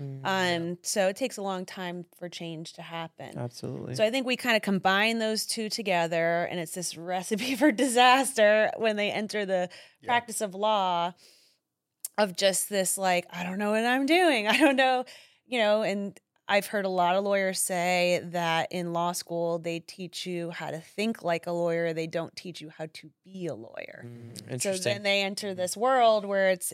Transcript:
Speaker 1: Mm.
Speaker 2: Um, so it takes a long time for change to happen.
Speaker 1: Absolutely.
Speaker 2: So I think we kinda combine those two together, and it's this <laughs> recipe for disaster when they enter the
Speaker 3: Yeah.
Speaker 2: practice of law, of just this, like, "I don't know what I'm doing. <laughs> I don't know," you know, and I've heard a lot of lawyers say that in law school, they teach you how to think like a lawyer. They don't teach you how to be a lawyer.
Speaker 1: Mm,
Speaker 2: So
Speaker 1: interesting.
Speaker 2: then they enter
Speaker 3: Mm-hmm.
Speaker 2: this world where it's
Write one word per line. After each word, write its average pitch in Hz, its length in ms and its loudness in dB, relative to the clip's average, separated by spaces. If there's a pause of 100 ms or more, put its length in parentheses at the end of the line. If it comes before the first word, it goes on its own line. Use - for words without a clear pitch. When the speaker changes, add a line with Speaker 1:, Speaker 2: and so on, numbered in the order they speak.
Speaker 1:
Mm. 135 200 -10 (520)
Speaker 2:
Um, 175 100 -8
so 190 260 2
it 202 80 -2
takes 254 220 -4
a 202 40 -8
long 185 240 -4
time 175 380 -8 (120)
for 175 120 -10
change 165 460 -10
to 170 80 -16
happen. 165 540 -12
Speaker 1:
Absolutely. 127 600 -8
Speaker 2:
So 214 80 2
I 220 80 4
think 262 160 0
we 247 80 0
kinda 226 240 0
combine 196 580 2
those 220 280 0
two 220 220 -4
together, 170 760 0
and 175 160 -4
it's 160 140 -8
this 175 220 -6
<laughs> 170 160 -8
recipe 214 440 -2
for 277 160 6
disaster 233 1040 6
when 220 180 2
they 208 160 0
enter 208 340 -4
the 185 240 0 (320)
Speaker 3:
Yeah. - 80 -16
Speaker 2:
practice 240 320 -2
of 196 140 -4
law, 185 600 0 (1040)
of 196 180 2
just 190 320 0
this, 196 300 0
like, 185 320 2
"I 175 120 -8
don't 180 160 -6
know 208 120 0
what 220 140 2
I'm 254 220 2
doing. 302 400 4
<laughs> - 20 0
I 220 100 4
don't 277 180 6
know," 254 280 4 (420)
you 240 120 -4
know, 214 240 4
and 202 360 -4 (300)
I've 202 180 4
heard 202 180 -2
a 196 60 0
lot 180 260 4
of 196 80 0
lawyers 190 360 0
say 180 640 2
that 170 480 0
in 170 200 -2
law 175 200 0
school, 170 460 -4
they 165 220 -4
teach - 460 -12
you 170 240 -6
how 160 200 -10
to 156 100 -8
think 220 420 -4
like 170 240 -2
a 175 60 -6
lawyer. 170 420 0
They 160 140 -4
don't 165 280 -6
teach 170 240 -14
you 156 80 -14
how 160 260 -12
to 156 160 -18 (140)
be 185 220 -10
a 139 80 -4
lawyer. - 520 -14
Speaker 1:
Mm, 120 320 -16
Speaker 2:
So - 140 -10
Speaker 1:
interesting. 185 420 0
Speaker 2:
then 202 100 -10
they 196 180 2
enter 202 260 -4
Speaker 3:
Mm-hmm. 190 80 -6
Speaker 2:
this 180 200 -4
world 226 500 4
where 196 240 4
it's 185 240 -2